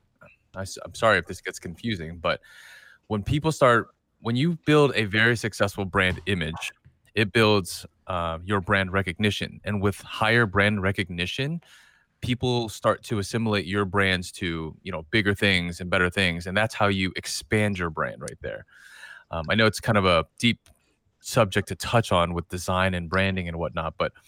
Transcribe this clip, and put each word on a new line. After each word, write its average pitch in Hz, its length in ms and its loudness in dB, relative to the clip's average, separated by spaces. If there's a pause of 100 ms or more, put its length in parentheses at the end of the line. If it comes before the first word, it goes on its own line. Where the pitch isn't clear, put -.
(540)
I 92 80 -10
s-, - 220 -12
I'm - 100 -16
sorry 107 240 4
if 85 80 -4
this 90 140 -12
gets - 180 -10
confusing, 87 600 -8
but 85 220 -2 (680)
when 104 160 -4
people 151 280 0
start, 120 380 4 (320)
when 117 160 -2
you 160 300 0
build 147 280 6
a 107 120 2
very 110 300 2
successful 101 500 -2
brand 92 400 0
image, 85 460 -4 (420)
it 104 180 0
builds, 107 540 2 (200)
uh, 85 380 -2
your 101 160 0
brand 95 320 0
recognition. 98 720 -2
And 101 160 -2
with 98 220 0
higher 113 420 2
brand 101 380 2
recognition, 98 800 -4 (580)
people 123 480 -2
start - 340 -2
to 110 160 -4
assimilate 104 480 -2
your 101 180 0
brands 92 460 0
to, 82 520 -6
you 92 100 -10
know, 80 180 -8
bigger 101 240 2
things 90 460 0
and 90 100 -6
better 90 180 2
things. 87 380 -2
And 95 100 -2
that's 110 180 0
how 104 120 2
you 95 300 0
expand 104 640 -2
your 85 120 -2
brand 76 320 -6
right - 200 -12
there. 53 220 -10 (680)
Um, 82 180 -6
I 101 60 2
know 110 100 6
it's - 140 0
kind 107 180 2
of 95 60 2
a 85 220 4 (120)
deep - 300 0 (500)
subject 104 500 0
to 80 60 -4
touch - 380 0
on 87 220 2
with 85 140 -4
design 92 460 0
and 85 160 -6
branding 92 380 0
and 82 100 -8
whatnot, 80 400 -6
but, 78 140 -2 (140)